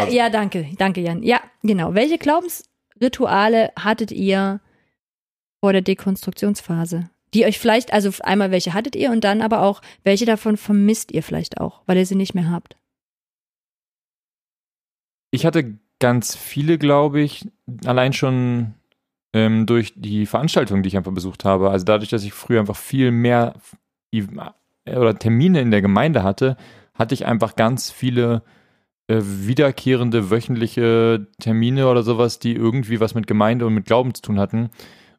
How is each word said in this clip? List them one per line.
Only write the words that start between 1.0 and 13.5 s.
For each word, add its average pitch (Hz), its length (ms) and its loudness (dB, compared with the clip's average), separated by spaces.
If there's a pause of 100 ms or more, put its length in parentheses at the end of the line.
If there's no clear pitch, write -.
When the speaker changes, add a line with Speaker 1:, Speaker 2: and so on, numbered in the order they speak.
Speaker 1:
Jan. 170 220 -4
Ja, 240 180 2 (220)
genau. 180 320 0
Welche 302 240 2
Glaubensrituale 233 1600 0
hattet 220 360 -2
ihr 196 480 -2 (1040)
vor 196 120 2
der 190 80 2
Dekonstruktionsphase? 185 1300 -4 (240)
Die 208 120 4
euch 208 120 0
vielleicht, 233 340 0
also 202 200 0 (100)
einmal, 196 300 0
welche 180 240 -2
hattet 240 200 -6
ihr 277 140 0
und 226 140 0
dann 208 180 0
aber 220 220 0
auch, 294 180 0 (220)
welche 202 240 2
davon 214 280 0
vermisst 208 560 2
ihr 160 120 -2
vielleicht - 360 -6
auch, - 280 -8
weil 180 100 4
ihr 185 80 2
sie 185 100 -6
nicht 190 200 -2
mehr 170 160 0
habt? - 240 -8 (2500)